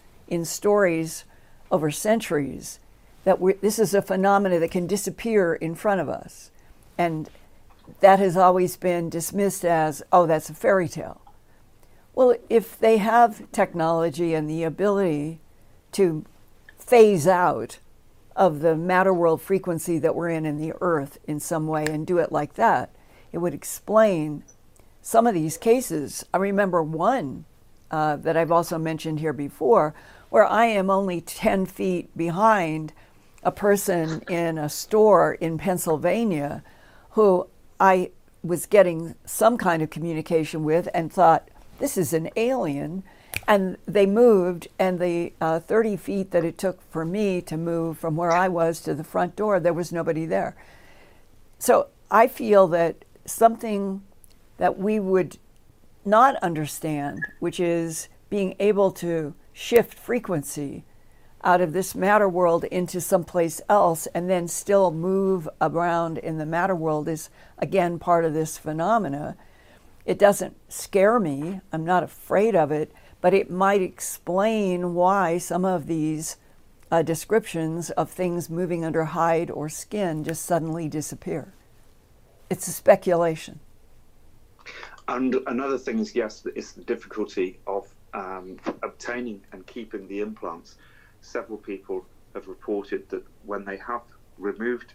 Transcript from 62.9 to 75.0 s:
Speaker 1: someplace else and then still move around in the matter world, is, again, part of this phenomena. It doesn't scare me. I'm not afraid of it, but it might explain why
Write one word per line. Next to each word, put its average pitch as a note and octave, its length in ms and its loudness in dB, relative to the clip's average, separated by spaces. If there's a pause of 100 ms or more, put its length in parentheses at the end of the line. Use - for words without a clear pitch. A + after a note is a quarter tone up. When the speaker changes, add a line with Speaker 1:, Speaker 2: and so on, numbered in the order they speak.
Speaker 1:
someplace E3+ 680 -2
else F3+ 380 2
and F3 220 -4
then F3 180 0
still G3 420 2
move F#3 580 -2 (140)
around E3 560 -2
in D#3+ 200 -6
the D#3 80 -6
matter E3+ 280 -2
world, D#3 340 -2
is, D#3+ 220 -8 (280)
again, F3 420 -2
part E3+ 260 2
of D#3 80 -2
this D#3+ 240 -4
phenomena. D#3 800 -4 (680)
It F3+ 120 -2
doesn't G3+ 380 2 (140)
scare G#3 500 0
me. E3 420 -6 (100)
I'm D#3+ 140 -6
not F3 160 2
afraid G3 540 0
of D3+ 160 2
it, D3+ 200 -4 (300)
but F3+ 120 4
it - 180 0
might G3 300 2
explain F3+ 1120 -2
why F3+ 420 2